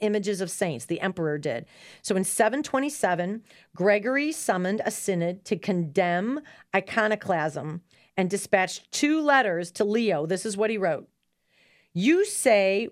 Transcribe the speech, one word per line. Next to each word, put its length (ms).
images 400
of 80
saints, 360
the 160
emperor 360
did. 300
So 140
in 80
seven 400
twenty-seven, 800
Gregory 560
summoned 520
a 60
synod 560
to 100
condemn 840
iconoclasm 1080
and 100
dispatched 640
two 300
letters 520
to 100
Leo. 420
This 220
is 100
what 140
he 80
wrote. 280
"You 320
say 680